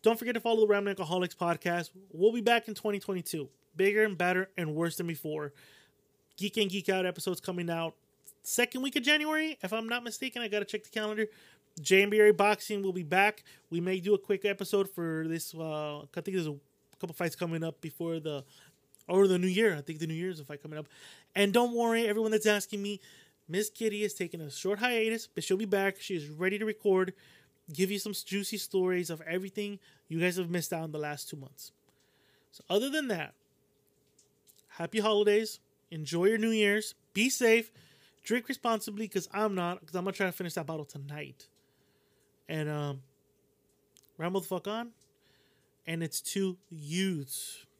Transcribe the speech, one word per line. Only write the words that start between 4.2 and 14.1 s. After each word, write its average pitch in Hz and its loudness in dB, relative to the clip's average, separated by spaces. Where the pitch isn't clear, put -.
and 156 -2
worse 165 0
than 170 -4
before. 151 -6
Geek 196 -4
and 202 4
Geek 185 -2
Out 190 2
episodes 180 -4
coming 175 -4
out 165 -4
second 240 0
week 269 -2
of 262 0
January, 302 2
if 185 -4
I'm 226 -4
not 240 -4
mistaken. 240 -8
I 226 -4
gotta 202 0
check - -6
the - -20
calendar. 214 -2
J 190 6
M 208 2
B 214 4
R 214 12
A 214 10
Boxing 208 2
will 190 -2
be 180 -4
back. 190 2
We 170 -2
may 185 0
do 196 4